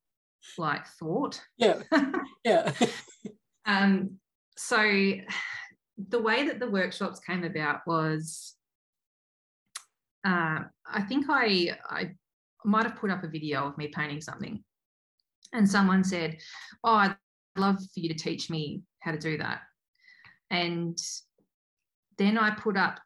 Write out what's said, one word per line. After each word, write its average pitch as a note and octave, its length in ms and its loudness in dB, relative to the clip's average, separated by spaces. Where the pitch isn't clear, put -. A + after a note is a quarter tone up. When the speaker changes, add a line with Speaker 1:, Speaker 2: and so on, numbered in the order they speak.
Speaker 1:
like, D3+ 280 -2
thought. F3 420 -4
Speaker 2:
Yeah. G#3 240 4
Speaker 1:
<laughs> C#4+ 200 4
Speaker 2:
Yeah. G3 320 4
<laughs> - 60 2
Speaker 1:
Um, G3 500 2
so - 200 -2
the A#3+ 120 0
way A3+ 280 2
that G#3 100 -4
the A#3+ 120 -4
workshops F#3+ 500 -2
came F3+ 240 -4
about D3+ 420 -2
was, D#3+ 720 -2
uh, E3+ 360 2
I G#3 160 -4
think C4+ 260 -2
I, G#3+ 480 2
I - 220 -6
might A3 220 4
have A3+ 100 -6
put G3+ 140 -2
up E3+ 140 -4
a E3 40 -6
video D3+ 400 -4
of C#3+ 100 -10
me D3 100 -6
painting D3+ 320 -6
something, - 420 -10
and G#3+ 160 6
someone F#3+ 360 6
said, E3 340 -2
"Oh, A3 100 6
I'd G3 220 4
love G3 200 4
for F#3+ 240 -8
you E3 80 -2
to D#3+ 60 -4
teach - 360 -6
me D#3 320 -4
how E3 120 -4
to D#3 60 -4
do D#3 200 -4
that." - 220 -6
And E3+ 480 -2
then G#3 200 4
I G#3+ 120 4
put G#3+ 260 -2
up F#3 300 0